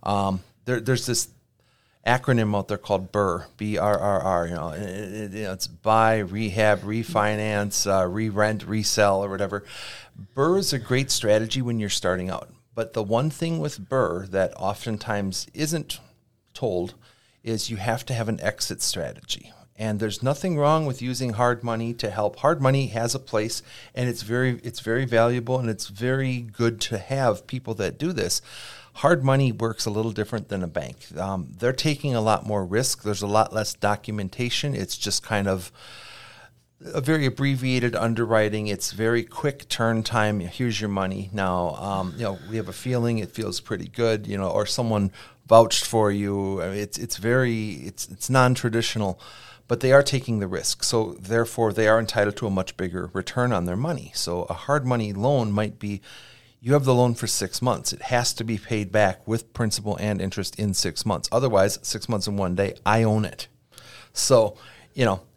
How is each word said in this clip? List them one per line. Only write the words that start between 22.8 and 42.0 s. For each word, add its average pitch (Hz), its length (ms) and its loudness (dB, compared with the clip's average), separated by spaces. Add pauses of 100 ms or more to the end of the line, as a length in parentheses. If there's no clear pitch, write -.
has 113 260 -2
a 131 60 -4
place, 113 420 -2 (320)
and 123 140 -2
it's 117 140 -4
very, 120 420 0
it's 120 160 -10
very 117 240 0
valuable, 120 560 2
and 120 100 -2
it's 101 200 -6
very 127 500 -2
good 117 420 0
to - 160 -4
have 127 480 0
people 123 280 -8
that 95 240 -2
do 175 160 -2
this. - 280 -2 (520)
Hard 151 280 4
money 135 300 4
works 110 340 -2
a 110 60 -2
little 110 200 0
different 104 360 -4
than 95 160 -4
a 87 40 -4
bank. 76 500 -8
Um, 92 400 -4
they're 120 160 0
taking 143 420 -2
a 113 60 2
lot 107 260 2
more 104 180 -2
risk. 107 380 -2
There's 101 180 -4
a 104 60 -4
lot 107 240 4
less 107 220 -4
documentation. 104 1040 -4
It's 98 220 -6
just - 260 -4
kind 101 260 0
of 92 240 -2 (1120)
a - 160 -4
very 151 280 2
abbreviated 127 680 2
underwriting. 107 720 2
It's 101 260 -4
very 113 320 0
quick - 460 -6
turn 113 320 0
time. 107 380 2
"Here's 101 420 -2
your 107 80 -2
money." 98 420 -2
Now, 92 440 0
um, 95 420 -4